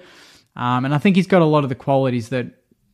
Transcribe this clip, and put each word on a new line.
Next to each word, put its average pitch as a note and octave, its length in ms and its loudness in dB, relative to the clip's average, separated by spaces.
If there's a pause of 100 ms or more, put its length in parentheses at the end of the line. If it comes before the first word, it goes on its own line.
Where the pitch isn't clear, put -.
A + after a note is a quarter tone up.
(560)
Um, B2 280 -2
and C#3 100 -2
I D3 40 0
think F#3+ 180 2
he's F3+ 100 2
got F#3 140 2
a D#3+ 60 4
lot D3+ 160 2
of C3 80 -4
the C3 40 -6
qualities C3 540 -2
that B2+ 200 -6 (460)